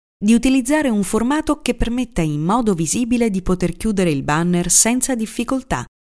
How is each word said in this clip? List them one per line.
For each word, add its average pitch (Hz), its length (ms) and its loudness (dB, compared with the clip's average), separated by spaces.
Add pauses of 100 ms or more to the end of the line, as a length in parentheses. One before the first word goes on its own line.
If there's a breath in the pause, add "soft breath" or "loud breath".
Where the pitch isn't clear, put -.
(200)
di 208 140 4
utilizzare 262 560 2
un 208 140 0
formato 285 580 0
che 240 140 -2
permetta 240 460 -2
in 151 200 -2
modo 214 320 0
visibile 226 560 0
di 190 140 -2
poter 180 320 -2
chiudere 190 340 0
il 139 140 -2
banner 175 480 0
senza 247 420 2
difficoltà 226 720 -4 (160)